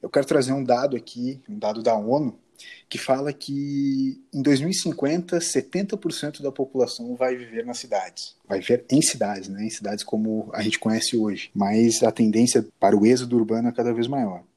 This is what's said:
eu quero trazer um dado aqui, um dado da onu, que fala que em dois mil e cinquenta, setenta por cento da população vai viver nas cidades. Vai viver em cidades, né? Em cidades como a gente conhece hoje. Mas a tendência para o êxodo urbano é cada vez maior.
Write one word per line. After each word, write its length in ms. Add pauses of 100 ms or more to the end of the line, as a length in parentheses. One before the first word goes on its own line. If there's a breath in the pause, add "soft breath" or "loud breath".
eu 80
quero 160
trazer 260
um 100
dado 340
aqui, 520
um 100
dado 240
da 140
onu, 420 (520 loud breath)
que 80
fala 340
que 880 (120)
em 80
dois 180
mil 80
e 60
cinquenta, 640
setenta 560
por 160
cento 300
da 100
população 640
vai 180
viver 300
nas 140
cidades. 580 (100)
Vai 140
viver 300
em 100
cidades, 480
né? 160
Em 60
cidades 340
como 480
a 80
gente 180
conhece 380
hoje. 380
Mas 480
a 100
tendência 540 (120)
para 160
o 120
êxodo 280
urbano 340
é 40
cada 220
vez 120
maior. 360 (140)